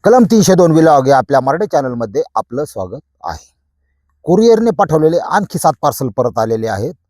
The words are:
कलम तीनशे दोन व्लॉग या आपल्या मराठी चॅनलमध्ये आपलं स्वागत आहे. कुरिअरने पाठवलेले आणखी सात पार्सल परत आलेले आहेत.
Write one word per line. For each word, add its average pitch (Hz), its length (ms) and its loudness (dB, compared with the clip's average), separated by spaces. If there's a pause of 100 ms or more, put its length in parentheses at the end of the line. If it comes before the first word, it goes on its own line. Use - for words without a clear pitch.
कलम 240 280 4
तीनशे 208 240 4
दोन 170 160 4
व्लॉग 151 360 4
या 139 100 4
आपल्या 131 220 0
मराठी 139 320 -2
चॅनलमध्ये 127 520 -4 (120)
आपलं 120 300 -6
स्वागत 101 360 -12 (220)
आहे. 80 300 -12 (720)
कुरिअरने 226 480 2
पाठवलेले 160 460 0
आणखी 190 420 -4
सात 160 220 0
पार्सल 135 260 -4
परत 117 320 -4
आलेले 113 280 -4
आहेत. 110 260 -6 (160)